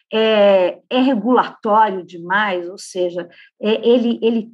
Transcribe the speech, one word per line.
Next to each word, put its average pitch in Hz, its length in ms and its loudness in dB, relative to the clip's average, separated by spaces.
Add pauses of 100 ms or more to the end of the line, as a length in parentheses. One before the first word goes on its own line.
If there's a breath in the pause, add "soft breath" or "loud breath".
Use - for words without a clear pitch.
(140)
é, 202 680 2 (100)
é 254 120 0
regulatório 214 1040 0
demais? 180 640 -4
Ou 170 80 -14
seja, 175 500 -6 (340 loud breath)
é, 214 240 -2
ele, 233 360 2
ele 226 320 -2